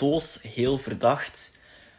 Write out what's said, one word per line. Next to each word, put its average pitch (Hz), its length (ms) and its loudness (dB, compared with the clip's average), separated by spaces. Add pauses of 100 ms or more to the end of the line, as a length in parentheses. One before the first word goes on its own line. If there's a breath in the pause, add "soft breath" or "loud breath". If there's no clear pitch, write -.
Toos 147 380 2 (160)
heel 131 240 2
verdacht. - 720 0 (480 soft breath)